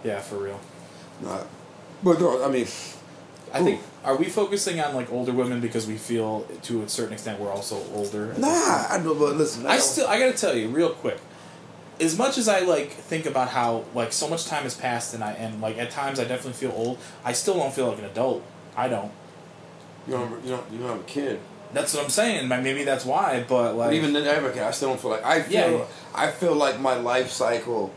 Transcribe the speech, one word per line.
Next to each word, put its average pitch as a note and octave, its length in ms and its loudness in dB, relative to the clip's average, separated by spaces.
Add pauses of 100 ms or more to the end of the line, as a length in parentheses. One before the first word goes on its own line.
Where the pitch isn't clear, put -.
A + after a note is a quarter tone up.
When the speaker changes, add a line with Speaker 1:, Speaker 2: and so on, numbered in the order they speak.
Speaker 1:
Yeah, G2+ 160 -2
for G2+ 180 -10
real. G2+ 220 -6 (600)
Speaker 2:
Nah. F#2+ 200 -6 (640)
But E3+ 160 6
no, C#3 240 4
I C#3 60 2
mean, B2 180 2 (840)
Speaker 1:
I - 80 2
Speaker 2:
ooh. - 40 6
Speaker 1:
think, - 160 2 (220)
are C3+ 120 4
we D3+ 100 2
focusing G3 560 0
on, C#3+ 140 0
like, B2 160 -4
older B2 200 0
women B2 300 0
because A2+ 260 -2
we A2 100 -4
feel, A2 480 -2 (180)
to A2+ 180 -2
a G#2 80 -6
certain A2 240 -4
extent, G#2 260 -8
we're G2+ 120 -4
also G2+ 260 -4 (180)
older G#2 360 -4
at - 60 -6
this B3+ 80 2
Speaker 2:
Nah, D4+ 420 4
Speaker 1:
point? - 40 0
Speaker 2:
I G3+ 120 2
know, D#3+ 100 2
but D3 240 4
listen, C#3 300 0
Speaker 1:
I F#3 80 6
Speaker 2:
I - 20 6
Speaker 1:
still, - 300 2
I - 120 4
gotta C4 140 6
tell D3+ 240 2
you, A2 120 0
real D#3 200 4
quick, - 300 -4 (840)
as E3 160 4
much C4+ 220 2
as A3 100 2
I, G3 120 6
like, E3+ 320 4
think D#3+ 340 -4
about C3 220 2
how, A#2 340 2 (100)
like, A#2 180 0
so - 160 -2
much E3 200 -2
time D3 160 -2
has B2+ 100 -4
passed A#2+ 400 -2
and A2 100 -4
I, G#2 100 -4
and, A2 280 -6
like, A2 160 -2
at A#2+ 140 -4
times C#3 280 -2
I A#2+ 40 2
definitely B2 300 -4
feel C3 220 -4
old, A#2 220 -2 (260)
I B2 100 -2
still - 200 2
don't C#3 200 0
feel C3 160 2
like G#2 100 -4
an G#2 60 -10
adult. A#2 360 0 (340)
I B2+ 120 0
don't. G#2 240 -2 (960)
Speaker 2:
You B2+ 80 -4
don't, A#2+ 280 -4
you B2+ 80 -8
don't, A#2+ 200 -6
you A2+ 80 -8
don't B2 100 -6
have A2 100 -4
a F#2 40 -12
kid. C#3 360 -4 (320)
Speaker 1:
That's D3 220 0
what D3 100 0
I'm C#3+ 60 -2
saying. G3 400 2
Like, B2+ 120 2
maybe C3+ 220 0
that's C3+ 220 0
why, C3+ 420 2
but, A#2+ 300 4
like, A#2 120 2
Speaker 2:
But D3 40 4
even D#3 200 2
then, D3 140 2
I D3 60 6
have D3+ 100 2
a B2+ 80 0
kid, A#2+ 120 -2
I A2+ 80 0
still C#3 180 0
don't B2+ 100 0
feel A#2 120 -2
like, A2 140 -2
I D3+ 160 4
feel, E3+ 380 4
Speaker 1:
Yeah. - 60 -2 (280)
Speaker 2:
I D3 160 2
feel E3+ 260 2
like C#3 240 4
my C3 160 2
life B2 360 2
cycle A#2 640 0